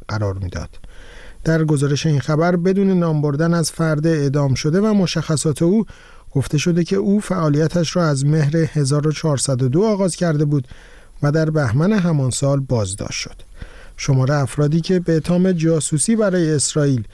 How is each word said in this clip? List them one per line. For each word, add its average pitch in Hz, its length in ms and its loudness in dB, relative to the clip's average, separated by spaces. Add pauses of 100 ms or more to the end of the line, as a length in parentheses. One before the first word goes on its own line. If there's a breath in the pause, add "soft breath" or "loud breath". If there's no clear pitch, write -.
قرار 104 260 -2
می‌داد. 92 340 -8 (760 loud breath)
در 160 200 2
گزارش 143 420 0
این 143 140 2
خبر 165 360 2
بدون 190 420 2
نام 160 240 0
بردن 156 320 0
از 170 160 0
فرد 156 360 0
اعدام 143 480 2
شده 156 260 0
و 214 140 2
مشخصات 160 680 0
او، 196 240 2 (480 loud breath)
گفته 143 240 -2
شده 170 260 2
که 196 120 -2
او 202 240 2
فعالیتش 160 760 0
را 175 80 2
از 143 220 0
مهر 151 300 2
هزار 147 520 0
و 151 40 0
چهارصد 139 500 -2
و 131 60 0
دو 160 140 2
آغاز 202 340 0
کرده 156 280 0
بود 147 240 0 (540 loud breath)
و 143 100 0
در 160 180 2
بهمن 151 420 2
همان 160 380 0
سال 139 300 0
بازداشت 110 580 -4
شد. - 240 -12 (540 loud breath)
شمار 131 360 0
افرادی 147 480 0
که 180 200 0
به 165 160 0
اتهام 180 360 2
جاسوسی 160 640 0
برای 180 380 2
اسرائیل 139 600 0